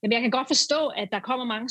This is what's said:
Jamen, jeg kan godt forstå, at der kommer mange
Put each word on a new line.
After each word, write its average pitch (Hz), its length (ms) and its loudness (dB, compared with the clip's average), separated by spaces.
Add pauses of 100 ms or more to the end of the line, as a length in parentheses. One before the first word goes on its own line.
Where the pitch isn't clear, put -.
Jamen, 214 100 2
jeg 233 100 2
kan 247 80 4
godt 262 240 0
forstå, 294 320 2
at 208 260 -4
der 208 80 -4
kommer 254 240 -4
mange 226 260 -4